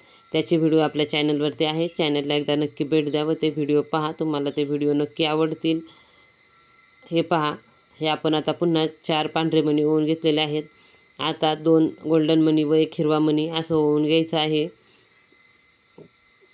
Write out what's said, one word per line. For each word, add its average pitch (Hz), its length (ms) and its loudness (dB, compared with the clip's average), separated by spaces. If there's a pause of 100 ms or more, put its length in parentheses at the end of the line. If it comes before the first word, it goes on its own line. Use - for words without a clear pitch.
(320)
त्याचे 160 240 0
व्हिडिओ 160 220 2
आपल्या 151 320 0
चॅनलवरती 151 540 0
आहे. 160 240 -2
चॅनलला 147 460 -2
एकदा 147 200 -2
नक्की 147 300 -4
भेट 147 260 0
द्या 151 140 -2
व 160 80 -2
ते 160 180 -2
व्हिडिओ 147 320 0
पहा, 156 300 -4
तुम्हाला 147 440 -4
ते 151 80 0
व्हिडिओ 147 280 -2
नक्की 147 320 -2
आवडतील. 160 560 -2 (1300)
हे 165 120 2
पहा, 160 320 -2 (460)
हे 156 60 -2
आपण 156 280 0
आता 156 180 0
पुन्हा 160 340 0
चार 156 400 -4
पांढरे 160 360 0
मणी 147 200 2
ओवून 156 220 2
घेतलेले 156 360 0
आहेत. 151 220 -2 (560)
आता 156 360 -2
दोन 160 340 2 (160)
गोल्डन 160 380 2
मणी 156 220 2
व 147 100 0
एक 156 180 2
हिरवा 156 260 0
मणी 156 300 2
असं 165 280 -4
ओवून 151 280 2
घ्यायचं 160 340 2
आहे. 156 300 0 (1900)